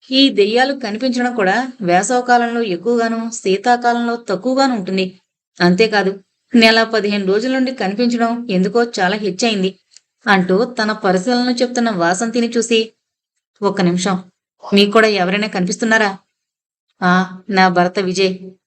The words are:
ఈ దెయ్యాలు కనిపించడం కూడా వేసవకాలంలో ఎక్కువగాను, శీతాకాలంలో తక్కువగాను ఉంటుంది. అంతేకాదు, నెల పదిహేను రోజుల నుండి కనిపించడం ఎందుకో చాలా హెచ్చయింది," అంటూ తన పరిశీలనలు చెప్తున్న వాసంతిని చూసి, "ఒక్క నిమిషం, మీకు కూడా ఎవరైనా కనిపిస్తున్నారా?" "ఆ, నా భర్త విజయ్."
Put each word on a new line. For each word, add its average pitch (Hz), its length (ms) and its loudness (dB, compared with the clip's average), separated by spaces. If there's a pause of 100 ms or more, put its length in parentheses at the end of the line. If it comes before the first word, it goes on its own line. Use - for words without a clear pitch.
(100)
ఈ 269 200 4
దెయ్యాలు 226 440 2
కనిపించడం 240 600 -4
కూడా 226 380 0 (100)
వేసవకాలంలో 233 800 0
ఎక్కువగాను, 226 720 -2
శీతాకాలంలో 240 800 0
తక్కువగాను 247 580 0
ఉంటుంది. 190 460 -4 (400)
అంతేకాదు, 196 600 2 (340)
నెల 226 280 6
పదిహేను 208 440 -2
రోజుల 214 260 0
నుండి 262 200 0
కనిపించడం 240 760 -2
ఎందుకో 196 340 2
చాలా 208 320 -2
హెచ్చయింది," 196 600 -2 (480)
అంటూ 190 380 2
తన 220 280 -4
పరిశీలనలు 214 580 0
చెప్తున్న 240 400 0
వాసంతిని 214 580 0
చూసి, 226 440 0 (720)
"ఒక్క 196 180 0
నిమిషం, 180 440 0 (500)
మీకు 202 160 4
కూడా 220 180 4
ఎవరైనా 202 400 0
కనిపిస్తున్నారా?" 202 720 -2 (840)
"ఆ, 180 360 0 (120)
నా 190 180 4
భర్త 180 300 2
విజయ్." 185 400 -2 (280)